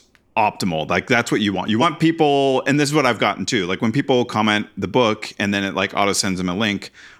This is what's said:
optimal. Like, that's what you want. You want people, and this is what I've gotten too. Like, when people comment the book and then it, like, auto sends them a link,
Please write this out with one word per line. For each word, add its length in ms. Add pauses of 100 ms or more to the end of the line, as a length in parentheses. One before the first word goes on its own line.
(360)
optimal. 540
Like, 180
that's 240
what 100
you 120
want. 160
You 100
want 200
people, 640
and 140
this 100
is 60
what 100
I've 140
gotten 260
too. 220
Like, 140
when 100
people 340
comment 420 (100)
the 100
book 500
and 160
then 100
it, 120
like, 200
auto 180
sends 260
them 100
a 60
link, 360 (280)